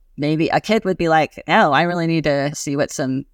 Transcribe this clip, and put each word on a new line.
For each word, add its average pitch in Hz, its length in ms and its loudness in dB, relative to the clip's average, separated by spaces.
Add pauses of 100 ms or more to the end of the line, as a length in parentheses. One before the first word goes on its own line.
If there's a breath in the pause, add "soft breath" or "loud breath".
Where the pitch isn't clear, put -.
(160)
maybe 156 320 0
a - 120 0
kid 214 260 0
would 185 100 -2
be 170 140 -2
like, 156 360 0
"No, 175 260 4
I 139 100 4
really 175 240 -2
need 165 180 0
to 143 300 -2
see - 200 -6
what 143 160 0
some 131 440 -4